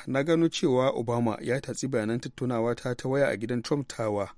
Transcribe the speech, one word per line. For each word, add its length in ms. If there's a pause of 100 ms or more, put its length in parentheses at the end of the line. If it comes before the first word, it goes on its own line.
na 160
gano 260
cewa 460
Obama 460
ya 200
tatsi 280
bayanan 320
tattaunawa 560
ta 180
ta 140
waya 200
a 80
gidan 260
Trump 260
Tower 500